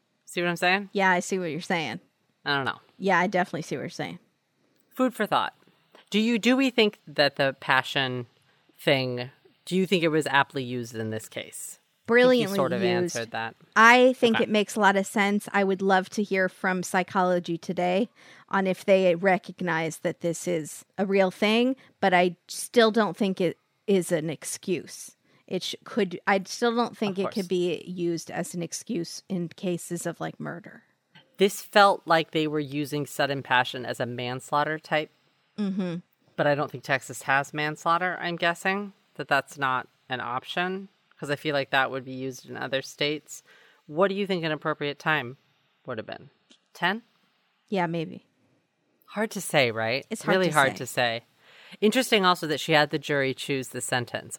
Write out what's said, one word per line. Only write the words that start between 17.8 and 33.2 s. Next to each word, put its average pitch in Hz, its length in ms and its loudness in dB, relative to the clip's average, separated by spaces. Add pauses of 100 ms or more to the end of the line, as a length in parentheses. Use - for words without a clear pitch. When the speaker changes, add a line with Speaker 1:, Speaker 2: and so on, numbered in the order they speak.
Speaker 2:
on 196 180 0
if 185 180 -2
they 190 300 6
recognize 170 840 0
that - 220 -6
this 170 280 -4
is 165 360 -6 (140)
a 196 80 0
real 190 240 4
thing, 233 460 2 (240)
but 185 120 4
I 180 240 4 (120)
still - 420 4
don't 208 260 0
think 190 240 0
it 175 160 0 (300)
is 190 260 4
an 160 180 0
excuse. - 840 -8 (300)
It 185 160 -4
sh-, - 120 -8 (100)
could, 185 420 -4
I 196 180 2
still 233 300 -2
don't 233 220 -2
think 196 220 -4
Speaker 1:
Of 196 80 -2
Speaker 2:
it - 20 0
could 175 140 -6
Speaker 1:
course. 175 40 -4
Speaker 2:
be 180 400 -2
used 170 440 -4
as - 240 -6
an 175 80 -6
excuse - 640 -8
in 175 200 -4
cases 175 580 -6
of, 160 140 -8
like, 160 200 -8
murder. 151 420 -14 (560)
Speaker 1:
This 196 240 2
felt 202 420 4
like 165 280 2
they 156 140 0
were 151 140 -2
using 143 460 -4
sudden 139 360 -4